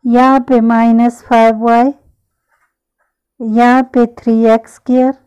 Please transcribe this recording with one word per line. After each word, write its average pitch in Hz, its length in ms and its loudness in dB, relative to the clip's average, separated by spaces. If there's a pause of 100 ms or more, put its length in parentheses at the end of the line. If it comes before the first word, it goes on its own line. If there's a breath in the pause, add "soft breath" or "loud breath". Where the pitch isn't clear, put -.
यहाँ 254 360 2
पे 254 200 0
माइनस 233 600 0
फ़ाइव 226 400 0
वाई, 233 300 0 (1500)
यहाँ 240 460 0
पे 247 200 -2 (100)
थ्री 226 320 -2
एक्स 226 280 -2
स्क्वायर 254 380 -2 (140)